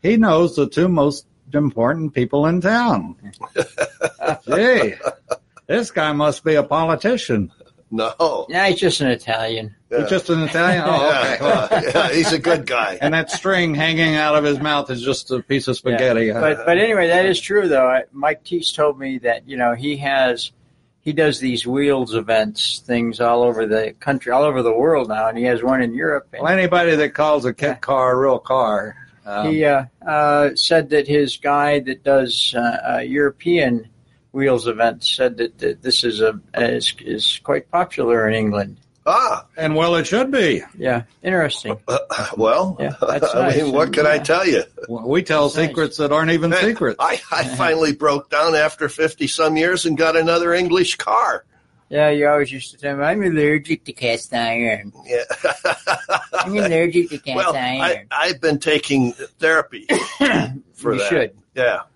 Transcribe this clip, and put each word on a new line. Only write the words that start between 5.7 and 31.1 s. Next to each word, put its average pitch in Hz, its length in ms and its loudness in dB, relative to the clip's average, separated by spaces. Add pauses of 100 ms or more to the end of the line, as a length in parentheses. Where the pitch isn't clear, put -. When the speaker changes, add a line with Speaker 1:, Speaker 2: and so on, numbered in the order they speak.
Speaker 1:
guy 151 220 0
must 147 320 0
be 160 100 2
a 147 80 4
politician. 151 920 0 (380)
Speaker 2:
No. 113 580 -2
Speaker 3:
Yeah, 185 200 2
he's 180 120 0
just 180 200 0
an 139 80 0
Italian. 113 680 -4 (160)
Speaker 2:
Yeah. 120 100 0
Speaker 1:
He's 110 100 -2
just 185 200 -2
an 165 120 2
Italian? 170 420 0
Oh, 147 240 2
Speaker 2:
<laughs> - 0 -
Speaker 1:
okay. 135 320 0
Speaker 2:
Yeah, - 300 2
yeah, - 240 0
yeah, 143 180 2
he's 160 200 2
a 160 60 0
good 156 280 0
guy. 110 340 -2
Speaker 1:
And 147 140 0
that 160 160 -2
string 180 440 -2
hanging 160 420 0
out 151 200 2
of 151 80 4
his 143 140 2
mouth 143 320 -2
is 127 120 -6
just 127 280 -4
a 127 120 -2
piece 135 260 -2
of 127 60 0 (100)
Speaker 3:
Yeah. 120 120 0
Speaker 1:
spaghetti. 113 360 2
Speaker 3:
But, 147 340 0
but 170 120 4
anyway, 202 300 2
that 180 180 4
is 180 140 2
true, 196 280 0
though. 135 180 4
I, 131 260 2
Mike 147 320 -2
Teese 170 300 -4
told 147 240 2
me 135 200 -6
that, 117 300 -2
you 135 80 -10
know, 120 180 0
he 139 240 -6
has, 135 520 0 (520)
he 151 100 -4
does 147 260 2
these 123 280 -4
wheels 131 500 0
events, 107 680 -2
things 117 360 -2
all 120 240 4
over 113 220 0
the 110 340 -2
country, 131 320 -4
all 131 100 4
over 139 200 0
the 117 120 2
world 135 340 2
now, 110 200 0
and 113 100 -4
he 120 60 -2
has 120 180 0
one 131 180 0
in 117 140 -2
Europe. 147 380 -2
And 120 100 -10
Speaker 1:
Well, 160 100 0
anybody 175 440 2
that 147 180 0
calls 151 300 2
a 120 100 -2
kit - 140 -2
Speaker 3:
Yeah. 131 80 -2
Speaker 1:
car 131 360 0
a 127 60 2
real 131 220 2
car, 107 560 -2 (280)
um, 104 280 -4
Speaker 3:
He, 156 120 2
uh, 143 200 2 (200)
uh, 147 520 2
said 156 340 2
that 147 160 2
his 147 300 2